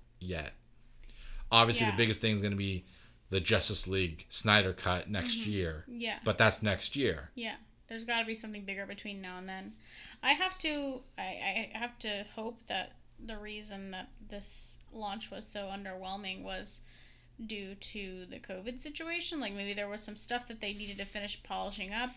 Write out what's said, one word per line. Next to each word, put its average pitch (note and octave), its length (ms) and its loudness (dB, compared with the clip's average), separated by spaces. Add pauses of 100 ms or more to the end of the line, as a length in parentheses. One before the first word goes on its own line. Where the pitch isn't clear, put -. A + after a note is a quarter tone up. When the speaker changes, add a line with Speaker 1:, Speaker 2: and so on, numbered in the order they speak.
(200)
Speaker 1:
yet. F2 340 -4 (1000)
Obviously, A#2 340 10
Speaker 2:
Yeah. G#2 60 6
Speaker 1:
the F#2+ 60 2
biggest A2 220 8
thing A2 140 4
is G2+ 80 4
gonna G2+ 140 2
be G2 280 0 (460)
the F#2+ 100 4
Justice F#2+ 480 4
League F#2 420 2
Snyder G#2 440 6
Cut F2+ 360 0
next G#2 300 0
Speaker 2:
Mm-hmm. A3 120 0
Speaker 1:
year. - 360 0
Speaker 2:
Yeah. A#3 380 -4
Speaker 1:
But - 120 2
that's A#2 240 8
next F#3+ 340 2
year. G#2+ 400 0
Speaker 2:
Yeah. A3+ 200 -6 (320)
There's A3+ 180 -8
gotta A#3 200 0
be A3 100 -4
something G#3 300 -8
bigger G3 200 -4
between G3+ 360 -8
now F#3 160 -8
and F#3 100 -10
then. F#3+ 260 -8 (500)
I C4 100 8
have F#4 260 0
to, C#4+ 440 0 (140)
I, F#3+ 560 -2
I A3 40 -6
have A#3+ 220 -6
to G#3 260 -4 (100)
hope A3+ 320 -8
that F#3+ 260 -4 (300)
the A3+ 140 -8
reason G#3 540 -10
that F#3 180 -10 (200)
this G3+ 640 -6
launch G#3+ 380 -6
was - 180 -10
so G3+ 200 -6
underwhelming F#3+ 760 -6
was F#3+ 380 -8 (640)
due G3+ 300 -6
to F#3+ 520 -10
the - 120 -12
covid G#3 400 -8
situation. E4 600 -4
Like, G#3 140 -4
maybe G3+ 200 -4
there G3+ 160 -2
was G#3+ 140 -6
some G#3 120 -8
stuff A#3+ 320 -2
that A3 140 -10
they G#3 120 -4
needed G3+ 260 -8
to G3+ 60 -4
finish G#3 380 -6
polishing G3 500 -4
up B3 240 -2